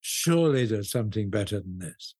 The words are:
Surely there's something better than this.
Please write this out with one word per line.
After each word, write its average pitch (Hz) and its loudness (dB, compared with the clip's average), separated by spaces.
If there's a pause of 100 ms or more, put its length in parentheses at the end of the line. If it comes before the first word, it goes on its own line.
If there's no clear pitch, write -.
Surely 156 2
there's 104 -2
something 107 -2
better 104 0
than 92 -10
this. - -14